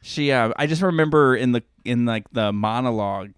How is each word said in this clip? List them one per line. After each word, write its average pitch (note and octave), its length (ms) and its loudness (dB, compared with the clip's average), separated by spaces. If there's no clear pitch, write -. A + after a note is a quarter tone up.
she, C#3+ 280 -4
uh, A#2 260 2
I D#3 100 -2
just D#3+ 160 -2
remember D#3 520 4
in B2 180 0
the, A#2+ 100 0
in, A#2+ 200 0
like, A2+ 280 -4
the G#2+ 200 0
monologue, G#2 840 -4